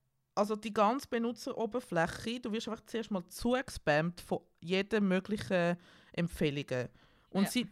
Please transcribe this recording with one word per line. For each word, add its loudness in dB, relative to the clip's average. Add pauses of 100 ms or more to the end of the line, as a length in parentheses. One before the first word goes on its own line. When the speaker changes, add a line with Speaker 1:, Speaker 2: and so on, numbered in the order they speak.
(340)
Speaker 1:
also 2
die -6
ganze 4
Benutzeroberfläche, -2
du -6
wirst -4
einfach -10
zuerst -6
mal -2
zugespammt 0
von -4 (200)
jeder 0
möglichen 2 (360)
Empfehlungen. -2 (420)
Und 2
Speaker 2:
Ja. 0
Speaker 1:
sie, 0